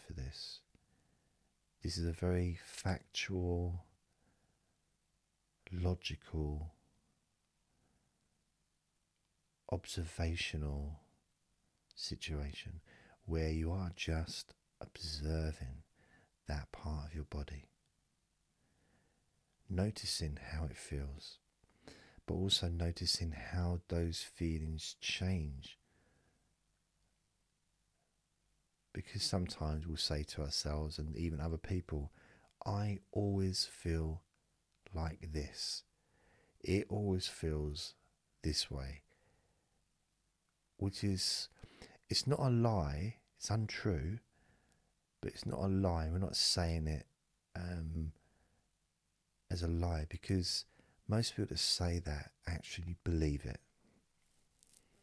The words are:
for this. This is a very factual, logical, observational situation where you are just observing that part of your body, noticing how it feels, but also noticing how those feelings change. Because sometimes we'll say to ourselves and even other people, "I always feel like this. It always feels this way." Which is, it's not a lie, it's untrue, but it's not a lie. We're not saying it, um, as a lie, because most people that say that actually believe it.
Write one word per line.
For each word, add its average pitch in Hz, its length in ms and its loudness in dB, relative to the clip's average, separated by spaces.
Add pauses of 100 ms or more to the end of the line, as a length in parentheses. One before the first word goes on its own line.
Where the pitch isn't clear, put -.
for - 80 -12
this. - 460 -10 (1200)
This 85 160 0
is 85 80 2
a 85 60 4
very 90 520 4
factual, 87 1200 0 (1900)
logical, 80 1000 -2 (3000)
observational 80 1300 -2 (960)
situation - 840 -4 (460)
where 80 240 2
you 80 220 2
are 85 240 0
just - 580 -2 (260)
observing 78 1040 -2 (640)
that 71 240 -4
part 76 360 -4
of 80 80 -8
your 78 80 -4
body, 71 460 -6 (2000)
noticing 92 680 0 (140)
how 78 140 -2
it 69 120 -6
feels, 71 640 -6 (880)
but 85 80 0
also 92 320 2
noticing 85 640 2
how 87 560 0
those 85 320 2
feelings 80 840 -2
change. 78 800 -2 (3000)
Because - 320 -6
sometimes 80 640 0
we'll 78 100 -4
say 76 240 0
to 76 220 -6
ourselves 76 560 -2
and 76 180 -4
even 80 220 0
other 82 180 0
people, 80 540 -2 (520)
"I 101 360 0 (120)
always 98 540 2
feel 80 560 0 (720)
like 80 380 -4
this. - 520 -2 (760)
It - 300 4
always 101 380 2
feels 76 680 -2 (480)
this 78 260 0
way." 69 320 -6 (1800)
Which 101 260 0
is, - 440 2 (640)
it's - 180 2
not 139 120 4
a 135 100 4
lie, 107 640 4 (220)
it's - 120 -4
untrue, 104 680 0 (1040)
but - 100 -4
it's - 140 -10
not - 140 0
a 98 80 2
lie. 90 440 4
We're 87 60 2
not 95 180 0
saying 82 520 2
it, 78 200 -2 (480)
um, 82 560 -2 (1400)
as 87 140 0
a 82 40 2
lie, 85 420 2
because - 560 0 (420)
most 110 280 2
people 104 120 0
that - 120 -2
say 85 400 4
that 73 320 -4 (140)
actually 85 580 -4
believe 78 420 4
it. - 160 -6 (1400)